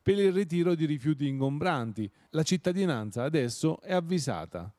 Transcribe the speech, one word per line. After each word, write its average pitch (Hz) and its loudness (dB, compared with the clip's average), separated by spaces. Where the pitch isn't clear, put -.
per 196 2
il 196 6
ritiro 175 2
di 160 2
rifiuti 147 0
ingombranti. 135 -2
La 156 0
cittadinanza 156 0
adesso 151 0
è - -6
avvisata. 120 -4